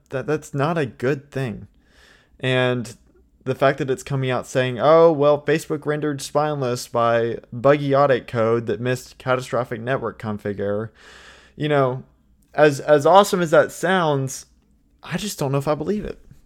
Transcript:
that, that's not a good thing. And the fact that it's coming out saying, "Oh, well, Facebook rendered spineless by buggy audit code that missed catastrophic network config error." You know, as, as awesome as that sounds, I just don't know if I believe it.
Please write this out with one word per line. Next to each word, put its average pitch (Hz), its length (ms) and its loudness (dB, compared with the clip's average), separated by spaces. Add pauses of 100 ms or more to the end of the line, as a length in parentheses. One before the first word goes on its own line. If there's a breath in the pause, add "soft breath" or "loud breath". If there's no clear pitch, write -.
that, 131 180 -6
that's 151 260 -4
not 151 240 -2
a 147 80 0
good 131 460 -4
thing. 123 360 -8 (720 soft breath)
And 127 580 -2 (460)
the 127 120 -4
fact - 240 2
that 135 100 -4
it's 127 140 -4
coming 131 260 -4
out 123 160 -4
saying, 127 340 -2
"Oh, 165 320 6
well, 143 300 2
Facebook 151 460 -2
rendered 147 340 -4
spineless 143 680 -2
by 117 520 0 (120)
buggy 139 440 2
audit 139 320 2
code 117 400 0
that 110 120 -2
missed 127 380 -6
catastrophic 127 640 -4
network 120 400 -6
config 104 380 -6
error." 104 340 -4 (600 loud breath)
You 151 140 -4
know, 135 340 0 (500)
as, 147 260 4
as 147 280 4
awesome 190 340 6
as 165 80 -2
that 147 220 4
sounds, 156 760 -2 (560)
I 170 160 -8
just 196 220 -8
don't 139 120 -2
know 139 60 0
if 139 100 -4
I 151 60 2
believe 165 320 -4
it. - 140 -12 (260)